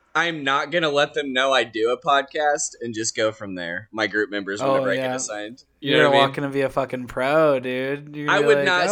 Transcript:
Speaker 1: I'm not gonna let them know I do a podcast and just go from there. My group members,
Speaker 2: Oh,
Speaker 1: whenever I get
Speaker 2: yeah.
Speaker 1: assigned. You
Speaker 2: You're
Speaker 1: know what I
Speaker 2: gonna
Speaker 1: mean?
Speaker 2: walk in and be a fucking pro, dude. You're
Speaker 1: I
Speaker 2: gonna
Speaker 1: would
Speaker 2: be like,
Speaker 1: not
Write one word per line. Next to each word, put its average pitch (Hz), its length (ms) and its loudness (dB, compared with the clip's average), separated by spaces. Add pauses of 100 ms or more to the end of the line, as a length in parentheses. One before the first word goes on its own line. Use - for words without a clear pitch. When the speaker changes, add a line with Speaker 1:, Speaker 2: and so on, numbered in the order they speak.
(140)
Speaker 1:
I'm 165 280 -2
not 143 300 0
gonna 165 160 2
let 147 260 2
them 143 180 -4
know 131 200 2
I 127 100 4
do 117 280 0
a - 100 -2
podcast 147 680 0 (100)
and 117 120 -8
just 110 220 -6
go 110 160 0
from 101 240 -10
there. 87 380 -8
My 107 160 -2
group 101 220 -2
members, 101 300 -6
Speaker 2:
Oh, 135 120 0
Speaker 1:
whenever 135 180 0
I - 60 0
get 131 60 -2
Speaker 2:
yeah. 127 120 -2
Speaker 1:
assigned. 110 480 -8 (160)
You 135 140 -2
Speaker 2:
You're 131 100 6
Speaker 1:
know 147 60 6
what - 0 -
I 143 40 2
Speaker 2:
gonna 139 100 6
Speaker 1:
mean? 139 80 4
Speaker 2:
walk 135 80 -10
in 147 60 -4
and 139 80 -6
be 139 100 0
a 131 80 2
fucking 127 360 -4
pro, 139 540 2
dude. 139 560 -6
You're 147 120 -6
Speaker 1:
I 175 80 4
Speaker 2:
gonna 202 120 2
Speaker 1:
would 147 60 6
Speaker 2:
be 143 60 4
like, 180 280 0
Speaker 1:
not - 40 2